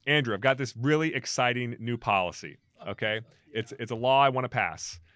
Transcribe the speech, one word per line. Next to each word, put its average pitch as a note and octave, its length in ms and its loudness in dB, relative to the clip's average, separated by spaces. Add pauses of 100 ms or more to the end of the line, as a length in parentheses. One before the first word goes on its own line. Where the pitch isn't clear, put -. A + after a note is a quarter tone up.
Andrew, C#3 260 2
I've G2 60 -4
got C3 180 4
this C3 180 -4
really D3+ 380 2
exciting B2 640 -2
new A#2 180 -4
policy, F2+ 640 -2 (280)
okay? G#2+ 340 -4 (320)
It's, A2 260 -6
it's A#2 140 -8
a A#2 40 -4
law C3 260 4
I C#3 60 6
wanna B2+ 200 0
pass. F#2 500 -4 (180)